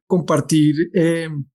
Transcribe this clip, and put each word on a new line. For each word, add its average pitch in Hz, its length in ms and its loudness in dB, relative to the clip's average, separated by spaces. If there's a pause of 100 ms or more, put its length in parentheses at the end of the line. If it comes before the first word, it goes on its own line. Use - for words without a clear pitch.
compartir, 151 880 0
eh, 165 380 0 (240)